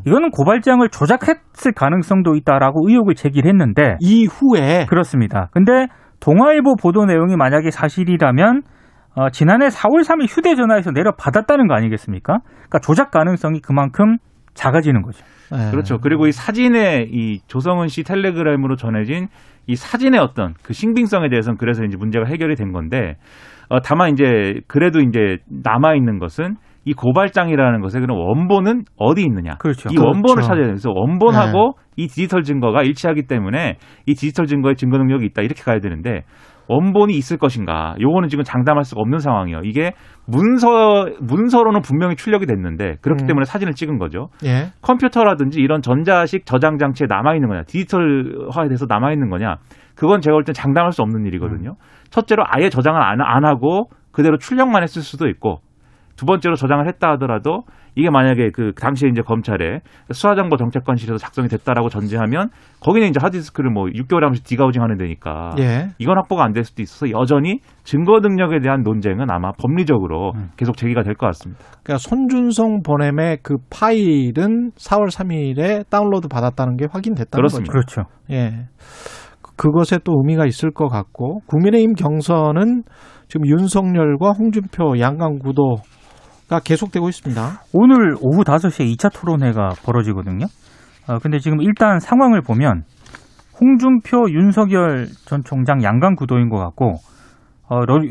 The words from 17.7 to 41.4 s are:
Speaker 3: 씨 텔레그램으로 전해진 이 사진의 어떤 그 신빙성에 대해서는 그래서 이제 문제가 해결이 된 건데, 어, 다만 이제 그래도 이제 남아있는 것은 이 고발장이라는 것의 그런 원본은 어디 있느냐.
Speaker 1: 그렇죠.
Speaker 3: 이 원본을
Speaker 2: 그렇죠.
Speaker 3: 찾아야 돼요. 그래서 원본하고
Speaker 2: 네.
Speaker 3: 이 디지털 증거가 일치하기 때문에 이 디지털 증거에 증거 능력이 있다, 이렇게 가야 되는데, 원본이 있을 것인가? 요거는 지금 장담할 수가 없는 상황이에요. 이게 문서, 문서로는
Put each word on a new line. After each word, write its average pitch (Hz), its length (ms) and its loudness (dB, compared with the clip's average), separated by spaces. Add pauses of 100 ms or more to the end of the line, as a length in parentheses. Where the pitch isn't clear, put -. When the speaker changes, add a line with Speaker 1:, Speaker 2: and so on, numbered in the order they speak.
Speaker 3:
씨 151 160 -6
텔레그램으로 160 720 -2
전해진 117 500 -4 (400)
이 123 100 -4
사진의 247 420 0
어떤 117 360 -2 (100)
그 - 80 -10
신빙성에 208 560 0
대해서는 117 280 0
그래서 117 280 -4
이제 101 120 -4
문제가 110 300 -2
해결이 156 300 -4
된 101 160 -6
건데, 82 440 -6 (520)
어, 127 120 0
다만 147 320 0
이제 120 540 2
그래도 160 340 2
이제 110 380 2 (240)
남아있는 123 560 2
것은 156 380 -8 (280)
이 143 100 -2
고발장이라는 139 840 0
것의 98 200 -4
그런 127 180 -2
원본은 185 640 0 (120)
어디 151 260 2
있느냐. 92 380 -2
Speaker 1:
그렇죠. 131 320 -4
Speaker 3:
이 165 40 2
원본을 240 380 4
Speaker 2:
그렇죠. 226 140 0
Speaker 3:
찾아야 160 160 2
돼요. 113 80 0
그래서 98 180 -4
원본하고 185 840 2
Speaker 2:
네. - 260 -12
Speaker 3:
이 170 60 -6
디지털 180 340 -2
증거가 135 400 0
일치하기 147 460 -2
때문에 120 480 -4 (300)
이 143 80 2
디지털 151 320 -4
증거에 139 280 0
증거 131 240 0
능력이 131 280 0
있다, 104 160 -4
이렇게 120 200 -6
가야 113 160 0
되는데, 92 440 -8 (460)
원본이 196 460 2
있을 147 240 -4
것인가? 85 640 -2
요거는 160 280 2
지금 143 160 -4
장담할 143 400 0
수가 123 180 -10
없는 127 160 -2
상황이에요. 98 460 -2
이게 147 280 -4 (340)
문서, 220 800 4 (140)
문서로는 214 640 2